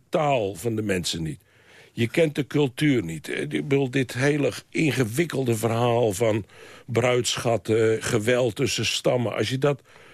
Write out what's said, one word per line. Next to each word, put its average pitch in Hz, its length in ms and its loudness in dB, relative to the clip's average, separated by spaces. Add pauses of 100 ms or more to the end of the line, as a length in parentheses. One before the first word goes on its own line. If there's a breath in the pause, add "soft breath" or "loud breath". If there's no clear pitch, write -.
taal 135 460 0
van 110 200 -4
de 107 80 -2
mensen 90 400 -2
niet. 76 180 -6 (540 loud breath)
Je 117 140 0
kent 160 260 2
de 139 120 -2
cultuur 143 580 2
niet. 82 240 -10
Eh, 127 120 -6
ik 147 100 -6
bedoel, 143 400 0
dit 131 240 -2
hele 135 380 0 (180)
ingewikkelde 127 880 0
verhaal 117 560 2
van 107 320 0 (420 loud breath)
bruidschatten, 113 1160 0
geweld 120 540 0
tussen 120 300 -2
stammen... - 500 0
als 110 120 0
je 131 100 -2
dat 143 240 0 (320 loud breath)